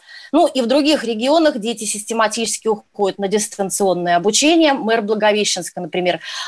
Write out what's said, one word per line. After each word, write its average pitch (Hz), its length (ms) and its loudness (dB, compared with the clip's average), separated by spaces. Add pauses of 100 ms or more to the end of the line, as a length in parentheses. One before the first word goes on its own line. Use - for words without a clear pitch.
(320)
Ну 302 160 4
и 262 140 -2
в 233 40 0
других 277 400 2
регионах 262 540 2
дети 220 260 -6
систематически 220 840 -2
уходят 202 520 -2
на 196 100 -2
дистанционное 185 880 0
обучение. 277 560 4
Мэр 220 280 0
Благовещенска, 208 800 0
например, 175 400 -2 (280)